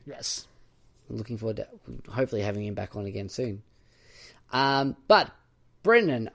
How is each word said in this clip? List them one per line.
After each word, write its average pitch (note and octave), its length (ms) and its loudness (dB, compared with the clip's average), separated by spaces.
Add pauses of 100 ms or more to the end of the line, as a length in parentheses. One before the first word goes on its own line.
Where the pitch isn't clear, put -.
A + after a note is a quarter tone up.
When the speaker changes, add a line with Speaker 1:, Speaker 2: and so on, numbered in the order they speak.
Speaker 1:
Yes. - 420 -8 (600)
Speaker 2:
looking A2+ 300 -8
forward A2 180 -4
to - 120 -8 (420)
hopefully A#2+ 320 -2
having G#2 240 -2
him G#2 80 -6
back G2 220 -8
on G2+ 100 -6
again G2+ 220 -6
soon. G#2+ 340 -6 (880)
Um, C#3 440 2 (100)
but G3+ 240 6 (540)
Brendan F3 500 4